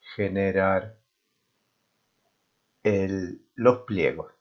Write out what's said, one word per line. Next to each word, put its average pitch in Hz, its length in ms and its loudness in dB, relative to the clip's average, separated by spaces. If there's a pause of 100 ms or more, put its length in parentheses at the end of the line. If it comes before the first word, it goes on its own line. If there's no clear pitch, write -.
(160)
generar 95 800 0 (1900)
el, 95 580 -2 (140)
los 123 240 4
pliegos. 80 600 -2